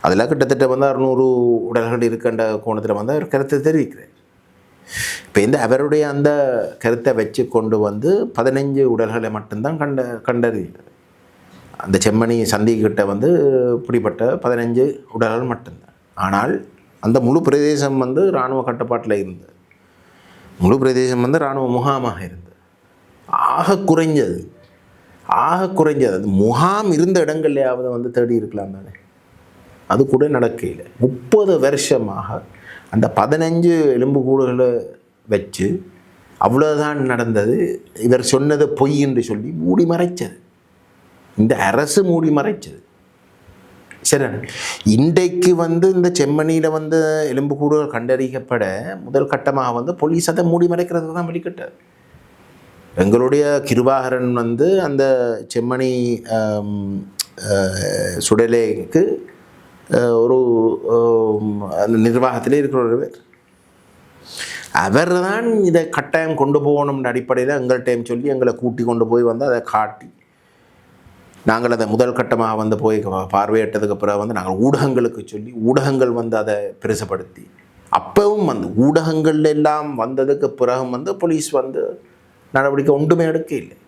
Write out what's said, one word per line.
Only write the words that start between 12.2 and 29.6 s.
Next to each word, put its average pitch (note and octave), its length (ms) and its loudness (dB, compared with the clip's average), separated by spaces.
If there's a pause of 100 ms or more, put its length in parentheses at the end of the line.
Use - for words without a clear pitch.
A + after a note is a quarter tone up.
சந்தி A2 340 2
கிட்ட A2 280 2
வந்து G#2 240 0 (480)
பிடிபட்ட A#2 580 0
பதினஞ்சு A#2+ 500 0 (260)
உடல்கள் A2+ 400 -2
மட்டும்தான். - 440 -14 (220)
ஆனால் G2 360 -2 (500)
அந்த A2+ 160 2
முழு B2+ 220 2
பிரதேசம் C#3+ 560 2
வந்து C3 300 0
இராணுவ C3 340 -2
கட்டுப்பாட்டுல A#2 560 -4
இருந்தது, F#2 360 -10 (1040)
முழு G#2 180 4
பிரதேசம் B2+ 440 0
வந்து C3+ 180 2
இராணுவ C3+ 300 -2
முகாமாக B2 540 -2
இருந்தது. F2 340 -16 (920)
ஆக E3+ 260 0 (100)
குறைஞ்சது, D#3 540 2 (1040)
ஆக F3+ 300 0
குறைஞ்சது C#3+ 440 2
அந்த G2+ 180 -4
முகாம் D#3 560 2
இருந்த F3 300 2
இடங்கள்லயாவது C#3 680 -2
வந்து A#2+ 220 -4
தேடி A#2+ 240 0
இருக்கலாம் G#2 380 -6
தானே, G2 200 -18 (960)